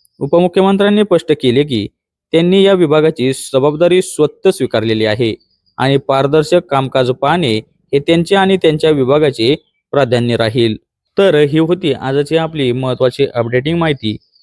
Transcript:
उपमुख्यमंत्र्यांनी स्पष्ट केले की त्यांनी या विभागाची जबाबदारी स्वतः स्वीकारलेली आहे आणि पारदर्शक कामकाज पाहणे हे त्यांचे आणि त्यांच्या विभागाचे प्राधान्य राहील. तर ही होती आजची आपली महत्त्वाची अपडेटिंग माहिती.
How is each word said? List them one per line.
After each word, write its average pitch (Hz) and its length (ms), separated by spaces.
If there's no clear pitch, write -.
उपमुख्यमंत्र्यांनी 196 840
स्पष्ट 175 280
केले 131 220
की 117 240
त्यांनी 180 320
या 196 100
विभागाची 156 600
जबाबदारी 151 680
स्वतः 151 500
स्वीकारलेली 110 540
आहे 107 300
आणि 135 200
पारदर्शक 143 720
कामकाज 131 420
पाहणे 139 460
हे 143 60
त्यांचे 165 360
आणि 190 220
त्यांच्या 160 320
विभागाचे 139 640
प्राधान्य 120 440
राहील. 113 400
तर 190 180
ही 147 240
होती 165 340
आजची 143 440
आपली 156 340
महत्त्वाची 131 540
अपडेटिंग 127 420
माहिती. 143 400